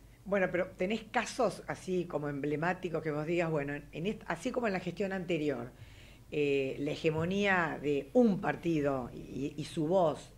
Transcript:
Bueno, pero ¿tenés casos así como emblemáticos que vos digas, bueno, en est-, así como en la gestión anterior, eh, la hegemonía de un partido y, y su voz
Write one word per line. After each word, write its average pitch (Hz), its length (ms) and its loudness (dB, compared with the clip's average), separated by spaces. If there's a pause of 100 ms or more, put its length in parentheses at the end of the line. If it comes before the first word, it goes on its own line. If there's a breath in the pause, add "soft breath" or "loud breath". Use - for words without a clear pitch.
(260 soft breath)
Bueno, 190 260 4
pero 180 260 0
¿tenés 202 340 0
casos 214 560 0
así 180 380 -2
como 147 220 -4
emblemáticos 156 760 -2
que 156 80 0
vos 151 160 -2
digas, 170 240 2
bueno, 143 220 0 (180)
en 160 160 -4
est-, 214 180 -4
así 175 240 -4
como 240 160 -2
en 202 80 0
la 180 60 -2
gestión 185 340 -4
anterior, 151 560 -2 (680 soft breath)
eh, 139 440 2
la 147 140 -2
hegemonía 170 840 2
de 139 340 0
un 220 280 6
partido 143 720 0
y, - 420 -6
y 147 100 -6
su 160 200 -2
voz 165 520 2